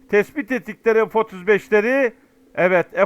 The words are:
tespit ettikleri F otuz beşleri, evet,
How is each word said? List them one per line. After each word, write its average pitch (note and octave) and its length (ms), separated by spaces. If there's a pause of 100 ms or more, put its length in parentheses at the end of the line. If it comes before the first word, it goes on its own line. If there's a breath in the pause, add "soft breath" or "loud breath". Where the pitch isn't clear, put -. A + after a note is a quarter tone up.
(100)
tespit G#3 420
ettikleri A3 560
F A3 100
otuz F#3+ 280
beşleri, G#3+ 640 (420 soft breath)
evet, F3 320 (200)